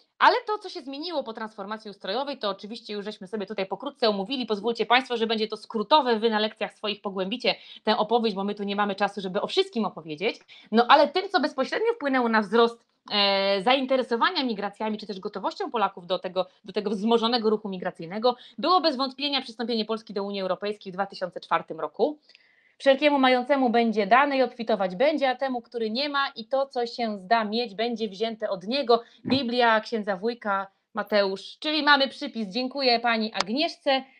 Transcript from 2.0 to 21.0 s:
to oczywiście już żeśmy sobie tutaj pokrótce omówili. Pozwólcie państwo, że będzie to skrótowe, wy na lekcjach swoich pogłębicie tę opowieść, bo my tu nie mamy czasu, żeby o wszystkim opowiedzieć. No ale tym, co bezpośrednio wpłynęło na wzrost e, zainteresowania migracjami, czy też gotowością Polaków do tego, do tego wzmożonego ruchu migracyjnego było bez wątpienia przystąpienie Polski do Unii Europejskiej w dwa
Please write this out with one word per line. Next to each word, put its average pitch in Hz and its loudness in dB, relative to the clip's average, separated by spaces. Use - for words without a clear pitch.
to 214 -4
oczywiście 208 -10
już 202 -8
żeśmy 208 -12
sobie 208 -6
tutaj 196 -4
pokrótce - -2
omówili. 214 -2
Pozwólcie 220 -2
państwo, 247 4
że 220 0
będzie 220 -2
to 220 -8
skrótowe, 233 2
wy 226 2
na 214 2
lekcjach 214 -4
swoich 208 -6
pogłębicie 196 -2
tę 214 2
opowieść, 220 2
bo 196 -4
my 202 -2
tu 202 -8
nie 202 -4
mamy 202 0
czasu, 202 -2
żeby 185 -4
o 196 -2
wszystkim 370 0
opowiedzieć. 165 -6
No 233 6
ale 285 10
tym, 381 -2
co 370 2
bezpośrednio 302 -2
wpłynęło 262 0
na 220 4
wzrost 233 2
e, 196 2
zainteresowania 262 2
migracjami, 214 -4
czy 214 -12
też 190 -8
gotowością 302 -6
Polaków 196 -2
do 180 0
tego, 180 -4
do 196 -14
tego 202 -2
wzmożonego 226 2
ruchu 214 -2
migracyjnego 185 -2
było 339 4
bez 302 0
wątpienia 269 -4
przystąpienie 226 -4
Polski 220 -8
do 196 -4
Unii 202 -6
Europejskiej 190 -4
w 175 -12
dwa 190 -4